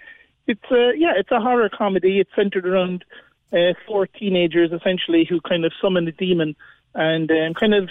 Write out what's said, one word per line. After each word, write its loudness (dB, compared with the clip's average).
it's -6
a, 4
yeah, 0
it's -4
a 2
horror 2
comedy. 0
It's 0
centred -2
around, -2
uh, 2
four 0
teenagers, 0
essentially, 0
who -2
kind -2
of -4
summon 0
a -6
demon -2
and, 0
um, 0
kind 2
of 0